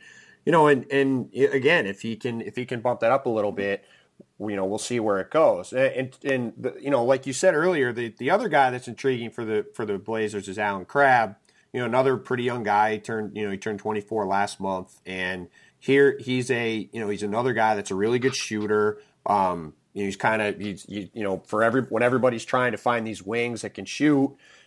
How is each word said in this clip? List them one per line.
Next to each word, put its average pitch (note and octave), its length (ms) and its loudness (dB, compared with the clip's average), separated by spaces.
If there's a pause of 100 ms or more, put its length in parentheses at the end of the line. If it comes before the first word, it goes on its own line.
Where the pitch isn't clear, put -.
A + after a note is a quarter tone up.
(500)
you - 20 4
know, D#3+ 140 6
and, C#3 260 4
and C3+ 460 0
i-, B2+ 40 2
again, C#3 440 4
if G2 160 -8
he A2+ 140 -6
can, A#2 260 -6
if G#2+ 140 -8
he B2 100 -6
can B2 160 -8
bump A#2+ 200 -2
that A#2 100 2
up C3+ 160 0
a - 20 -2
little G#2 220 0
bit, G2 340 -4 (540)
you G#2 160 -6
know, F#2+ 100 -2
we'll G#2 140 -2
see A#2+ 200 -4
where G#2 200 0
it F#2 100 -6
goes. A2+ 440 2
A-, C3 220 2
and, B2+ 280 -6
and B2+ 340 -2
the, A#2+ 240 -6
you C3+ 80 -6
know, B2 160 2
like C3 220 2
you C3 60 -6
said F#3 200 4
earlier, D#3 400 2
the, A#2 240 -6
the C3 140 -2
other F3+ 180 2
guy C#3 220 4
that's B2 160 -8
intriguing A#2+ 420 -2
for A#2 160 -8
the, G#2+ 300 -2
for A#2 100 -4
the G2+ 140 -4
Blazers G#2+ 480 -4
is F#2+ 100 -10
Allen G2 280 -2
Crabbe. B2+ 500 4 (360)
You B2 100 -4
know, B2 40 -2
another C3 320 2
pretty B2 240 -4
young A#2+ 220 -2
guy. G#2 300 2
He G#2 60 -4
turned, G#2+ 380 -6
you G#2+ 80 -4
know, G2+ 60 -4
he G2 80 -6
turned G#2 180 -6
twenty-four G#2+ 480 -4
last G2 340 0
month, F#2+ 460 -6
and F#2 440 -6 (280)
here C#3 420 4
he's B2+ 300 -2
a, A2+ 420 -2
you A#2 80 -10
know, G#2 100 -4
he's G2+ 120 -4
another A2+ 320 -2
guy A2 220 2
that's G2+ 160 -6
a F#2+ 40 -4
really A2 220 2
good C3 160 0
shooter. G#2+ 640 0 (300)
Um, F2+ 480 0 (180)
you G2+ 80 -6
know, G2 60 -2
he's G2 80 -6
kinda, A2 420 0
he's, G2+ 320 -10
you, G2+ 240 -10
you A#2 80 -8
know, F#2+ 240 -4
for G#2+ 160 0
every-, A#2 220 4
when A2 180 -2
everybody's B2 420 2
trying B2 280 0
to G#2 80 -6
find A#2+ 260 0
these G#2 160 -8
wings A#2 400 -4
that G#2 140 -10
can G2 100 -10
shoot, C#3 500 2 (320)